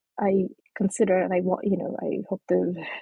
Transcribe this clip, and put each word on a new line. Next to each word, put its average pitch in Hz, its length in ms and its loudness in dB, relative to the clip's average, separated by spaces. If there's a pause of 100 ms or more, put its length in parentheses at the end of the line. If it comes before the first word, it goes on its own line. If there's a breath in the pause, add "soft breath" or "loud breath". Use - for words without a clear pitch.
(200)
I 196 260 2 (300)
consider, 196 440 2
and 185 140 0
I 180 80 2
wa-, 185 220 0
you 196 140 0
know, 180 240 -4
I - 280 -2
hope 185 180 -6
the 175 360 0 (180 loud breath)